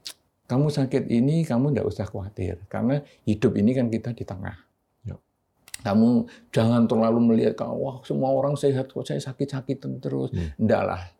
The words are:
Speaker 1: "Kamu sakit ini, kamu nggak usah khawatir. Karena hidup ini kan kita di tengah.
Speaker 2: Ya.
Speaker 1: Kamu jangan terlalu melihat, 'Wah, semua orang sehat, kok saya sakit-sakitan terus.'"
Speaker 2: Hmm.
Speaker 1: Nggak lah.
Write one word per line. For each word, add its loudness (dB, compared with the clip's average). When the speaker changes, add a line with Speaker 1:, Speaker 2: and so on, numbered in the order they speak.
Speaker 1:
"Kamu 2
sakit 0
ini, 4
kamu 2
nggak 0
usah -4
khawatir. -6
Karena -2
hidup 2
ini 4
kan 0
kita -4
di -8
tengah. -10
Speaker 2:
Ya. -10
Speaker 1:
Kamu 4
jangan 4
terlalu 2
melihat, 2
'Wah, -6
semua -2
orang 0
sehat, 0
kok -8
saya -4
sakit-sakitan -6
terus.'" -4
Speaker 2:
Hmm. -4
Speaker 1:
Nggak 4
lah. -4